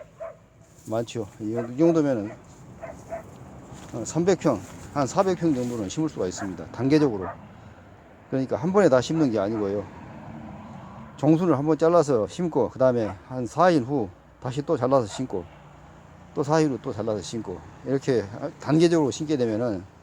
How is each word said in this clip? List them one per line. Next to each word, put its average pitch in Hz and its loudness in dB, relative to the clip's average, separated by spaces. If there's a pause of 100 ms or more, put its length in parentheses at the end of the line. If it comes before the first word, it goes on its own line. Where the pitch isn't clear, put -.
(880)
많죠. 110 -6 (120)
이, 110 -6
이 120 -6
정도면은, 143 2 (1600)
어, 117 -8
삼백 170 2
평, 123 0 (320)
한 143 0
사백 185 0
평 165 2
정도는 123 -4
심을 156 -4
수가 104 -4
있습니다. 90 -8
단계적으로. 131 2 (1040)
그러니까 131 -2
한 160 -2
번에 196 6
다 127 8
심는 151 2
게 110 2
아니고요. 101 -2 (1300)
종순을 156 4
한번 151 2
잘라서 143 4
심고, 151 -2
그 - -12
다음에 120 4 (220)
한 127 -6
사 170 4
일 156 4
후 123 -2 (320)
다시 131 -4
또 156 0
잘라서 123 2
심고, 101 -8 (880)
또 165 -2
사 151 2
일 156 2
후 120 -2
또 135 -8
잘라서 107 -4
심고, 95 -8 (260)
이렇게 131 0 (380)
단계적으로 160 4
심게 151 -2
되면은, 113 0 (200)